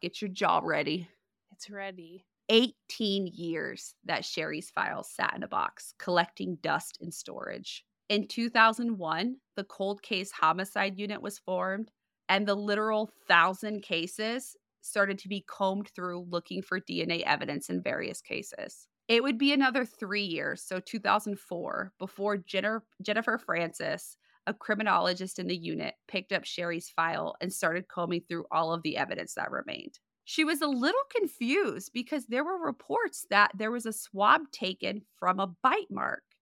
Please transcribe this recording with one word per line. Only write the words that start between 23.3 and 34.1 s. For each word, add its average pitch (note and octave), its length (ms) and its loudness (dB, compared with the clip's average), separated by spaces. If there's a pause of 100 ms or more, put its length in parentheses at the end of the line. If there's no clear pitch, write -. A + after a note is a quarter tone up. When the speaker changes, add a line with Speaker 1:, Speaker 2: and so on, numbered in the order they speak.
Speaker 1:
Francis, E3 800 -2 (300)
a G#3+ 80 -2
criminologist F#3 840 2
in F#3 80 -4
the F3+ 100 0
unit, E3 380 -4 (140)
picked F#3+ 240 -4
up F3+ 140 0
Sherry's E3+ 440 -6
file E3 520 0
and F3+ 120 -4
started F3 360 0
combing E3+ 380 -2
through E3+ 240 -6
all E3 220 2
of E3+ 80 -2
the D#3+ 160 -2
evidence - 380 -2
that - 160 -4
remained. - 480 -8 (260)
She - 180 0
was D4+ 180 0
a D#4 60 2
little C#4+ 340 2 (100)
confused D4 800 0
because B3 360 -4
there B3 160 0
were F4 200 -2
reports - 680 -2
that G3+ 240 8
there G#3+ 160 -2
was A#3+ 160 -4
a A3 40 -4
swab G#3+ 500 4 (100)